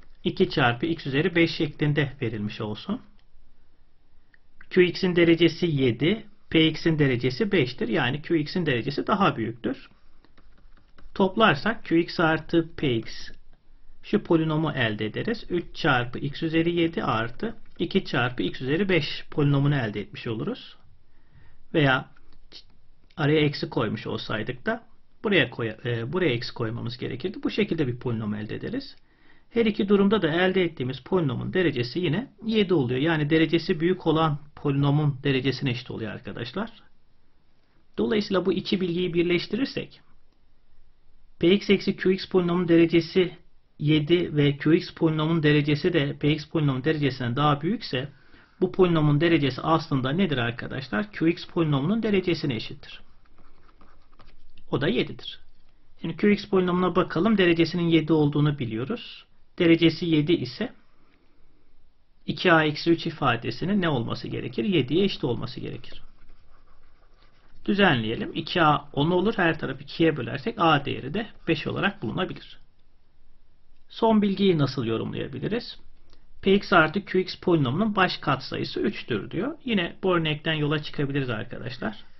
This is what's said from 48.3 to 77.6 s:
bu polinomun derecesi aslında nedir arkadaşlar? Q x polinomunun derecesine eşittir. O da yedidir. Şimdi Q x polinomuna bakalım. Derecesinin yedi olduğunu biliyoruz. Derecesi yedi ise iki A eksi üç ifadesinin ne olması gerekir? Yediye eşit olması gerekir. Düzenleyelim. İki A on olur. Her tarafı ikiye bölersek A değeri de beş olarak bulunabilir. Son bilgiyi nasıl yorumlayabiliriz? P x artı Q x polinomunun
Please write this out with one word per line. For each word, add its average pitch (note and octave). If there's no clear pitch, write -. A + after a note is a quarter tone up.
bu F3+
polinomun D3+
derecesi D#3
aslında D3
nedir D#3
arkadaşlar? B2
Q E3
x -
polinomunun E3
derecesine F#3
eşittir. -
O C#3
da C#3+
yedidir. -
Şimdi E3
Q G#3
x G3+
polinomuna F3+
bakalım. F#3+
Derecesinin E3+
yedi D#3+
olduğunu D3
biliyoruz. A#2+
Derecesi E3
yedi D#3
ise -
iki E3+
A D#3+
eksi D3+
üç E3
ifadesinin D3+
ne E3
olması A#2
gerekir? A#2+
Yediye F3
eşit F#3+
olması A#2
gerekir. -
Düzenleyelim. F3+
İki E3
A D3+
on D3
olur. F#3
Her E3
tarafı C3
ikiye D#3+
bölersek B2
A D#3
değeri A2+
de G#3+
beş D#3
olarak D3+
bulunabilir. E3
Son A3
bilgiyi G3
nasıl C#3
yorumlayabiliriz? A2+
P F#3+
x G3+
artı E3
Q -
x F3+
polinomunun E3+